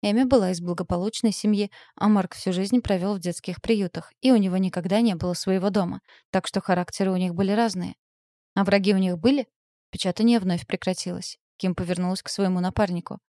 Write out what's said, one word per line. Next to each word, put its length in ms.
Эми 240
была 260
из 120
благополучной 680
семьи, 400
а 140
Марк 260
всю 200
жизнь 260
провел 360
в 40
детских 400
приютах, 500
и 100
у 40
него 200
никогда 460
не 120
было 200
своего 340
дома, 320
так 160
что 160
характеры 500
у 40
них 180
были 180
разные. 440
«А 100
враги 300
у 20
них 220
были?» 280
Печатание 480
вновь 280
прекратилось. 720
Ким 160
повернулась 480
к 80
своему 300
напарнику. 580